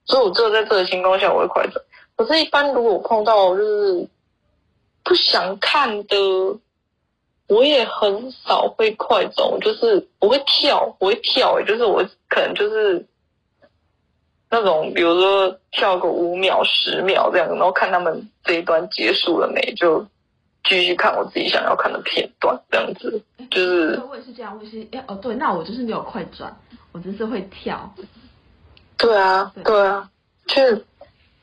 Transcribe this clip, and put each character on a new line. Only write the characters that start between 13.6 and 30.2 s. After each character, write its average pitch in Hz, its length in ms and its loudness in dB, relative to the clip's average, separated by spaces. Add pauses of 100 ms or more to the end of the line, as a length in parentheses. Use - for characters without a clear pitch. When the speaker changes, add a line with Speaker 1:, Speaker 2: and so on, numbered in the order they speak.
Speaker 1:
那 226 140 0
种， 160 300 0
比 - 80 -2
如 170 180 2
说 190 400 2 (120)
跳 190 260 0
个 180 100 -2
五 170 300 -2
秒、 185 260 0
十 - 380 -2
秒 - 280 2
这 - 80 0
样， 156 120 0
然 143 100 -4
后 170 100 2
看 190 220 0
他 180 80 2
们 156 300 -4 (160)
这 180 80 0
一 170 80 -2
段 165 300 0
结 - 220 0
束 - 260 0
了 - 140 0
没， - 200 -2
就 175 340 0 (560)
继 185 220 2
续 180 100 0
看 214 220 0
我 - 80 -2
自 - 120 -16
己 - 120 -4
想 - 160 0
要 - 100 0
看 - 160 -2
的 - 80 -6
片 - 400 -4
段 - 180 0 (140)
这 - 80 2
样 - 140 -4
子， 214 280 -8 (300)
就 - 100 0
是 180 380 2
Speaker 2:
哎， 240 100 -8
我 - 60 -16
也 - 80 -16
是 254 80 -20
这 247 100 -18
样， 208 160 -14
我 214 80 -18
是， 220 280 -16
哎， 262 120 -12
哦， 202 160 -12
对， 233 140 -6
那 262 160 -2
我 175 140 -4
就 202 80 -12
是 247 100 -8
没 226 80 -6
有 170 100 -6
快 - 300 -10
转， - 240 -16 (380)
我 180 60 -14
就 180 120 -12
是 220 140 -8
会 220 160 -6 (100)
跳。 - 420 -12 (1040)
Speaker 1:
对 226 200 2
啊， 190 360 2
Speaker 2:
对。 180 120 -18
Speaker 1:
对 208 200 4
啊， 196 240 -4 (380)